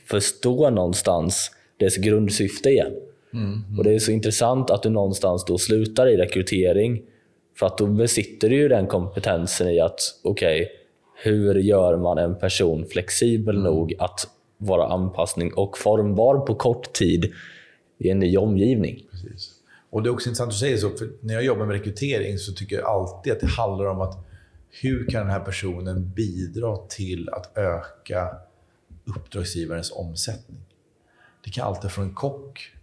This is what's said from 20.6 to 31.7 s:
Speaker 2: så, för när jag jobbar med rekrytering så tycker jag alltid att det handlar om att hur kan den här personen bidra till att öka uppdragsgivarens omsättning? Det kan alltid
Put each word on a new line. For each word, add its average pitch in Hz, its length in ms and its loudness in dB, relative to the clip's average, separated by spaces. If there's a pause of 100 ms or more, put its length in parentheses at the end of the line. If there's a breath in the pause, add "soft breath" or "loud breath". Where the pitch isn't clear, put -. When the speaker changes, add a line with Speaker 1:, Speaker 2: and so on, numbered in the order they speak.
Speaker 2:
så, 101 140 0
för 110 200 -8 (100)
när 110 140 -4
jag 117 100 0
jobbar 110 220 0
med 101 100 -2
rekrytering 104 640 -4
så 98 140 -8
tycker 101 240 -8
jag - 100 -4
alltid 98 460 -2
att - 80 -2
det - 60 0
handlar 98 400 -2
om 95 140 -2
att 95 180 -6 (640 soft breath)
hur 127 240 -2
kan 117 140 -2
den 98 100 -2
här 98 100 0
personen 92 720 -6
bidra 98 640 -4
till 92 520 -8
att - 300 -10
öka 90 800 -4 (680)
uppdragsgivarens 85 920 -8
omsättning? 87 600 -10 (840 soft breath)
Det 107 60 -12
kan 113 160 -4
alltid 98 240 -4